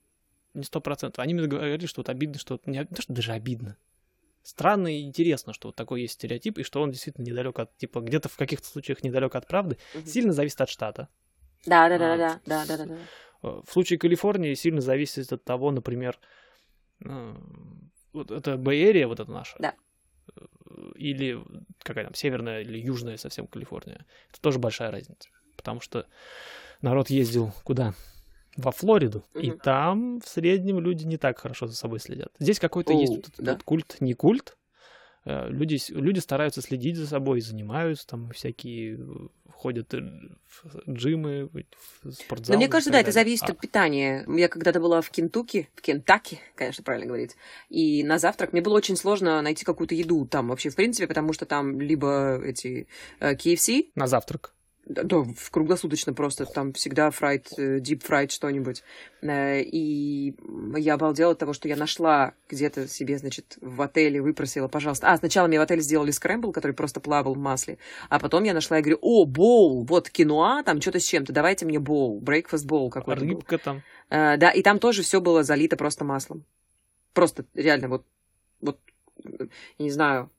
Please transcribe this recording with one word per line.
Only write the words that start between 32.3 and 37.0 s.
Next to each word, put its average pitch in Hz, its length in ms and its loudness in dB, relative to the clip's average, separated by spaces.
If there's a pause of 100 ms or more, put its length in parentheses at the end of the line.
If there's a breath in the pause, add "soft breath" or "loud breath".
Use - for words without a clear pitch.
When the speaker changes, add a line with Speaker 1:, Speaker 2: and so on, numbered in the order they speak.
Speaker 1:
Здесь 185 180 2
какой-то 170 360 0
есть 139 180 4
Speaker 2:
Оу, 110 40 -2
Speaker 1:
вот - 120 -12
этот - 160 -12
Speaker 2:
да? 127 80 0
Speaker 1:
вот - 120 -4
культ, - 360 -2
не 127 140 0
культ. 214 420 2 (680 soft breath)
Э, - 240 -6
люди 151 260 -2
с-, - 140 -6
люди 170 280 0
стараются 143 440 -2
следить 139 340 -4
за 151 100 -6